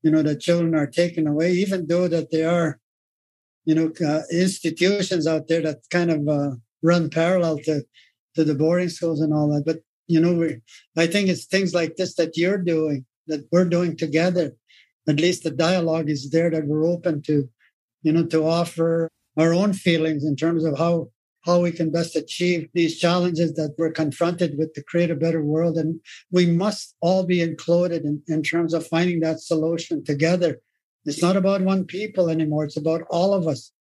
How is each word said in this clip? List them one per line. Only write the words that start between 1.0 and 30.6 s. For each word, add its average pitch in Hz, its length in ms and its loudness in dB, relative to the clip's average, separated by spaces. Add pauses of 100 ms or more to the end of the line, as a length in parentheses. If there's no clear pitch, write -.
away, 160 260 0
even 185 340 0
though 175 220 2
that 160 220 -2
they 160 140 0
are, 165 360 0 (840)
you 156 100 2
know, 160 180 2 (120)
uh, 151 180 0 (100)
institutions 185 920 0
out 160 220 0
there 165 140 2
that 151 280 -4
kind 175 200 2
of, 147 180 0
uh, 143 280 0 (260)
run 165 280 2
parallel 165 480 0
to, 147 260 -2 (500)
to 160 100 2
the 151 100 2
boarding 170 340 2
schools 165 320 -4
and 151 120 0
all 151 200 2
that. 147 120 -2
But, 160 140 -2 (300)
you 165 120 4
know, 175 140 4
we, 160 260 -2 (360)
I 165 100 2
think 202 220 2
it's 165 180 -2
things 190 280 0
like 165 220 -2
this 180 200 -4
that 165 200 -2
you're 185 220 0
doing, 156 480 -2 (220)
that 147 240 -6
we're 180 120 4
doing 175 320 0
together. 165 560 0 (560)
At 147 120 2
least 180 240 0
the 160 60 -2
dialogue 165 600 0
is 139 200 -4
there, 165 200 2
that 160 160 -2
we're 156 200 0
open 170 360 -2
to, 143 260 0 (540)
you 156 100 2
know, 165 140 2
to 160 180 0
offer 165 640 0 (300)
our 165 160 4
own 196 180 2
feelings 160 520 0
in 147 120 0
terms 165 280 0
of 147 120 0
how, 165 320 0 (380)
how 175 140 4
we 175 120 0
can 165 180 -2
best 170 240 -2
achieve 175 600 -2
these 170 240 0
challenges 170 560 0
that 151 240 -4
we're 165 120 0
confronted 160 680 -2
with 156 160 -4
to 143 80 -14
create 170 280 0
a 160 60 -2
better 160 260 0
world. 160 360 0
And 160 200 -4 (320)
we 180 140 4
must 180 560 0
all 185 240 2
be 175 160 0
included 170 640 0
in, 147 240 -4
in 156 140 0
terms 165 320 -2
of 160 120 -2
finding 170 340 0
that 160 200 -2
solution 165 640 -2
together. 160 560 0 (460)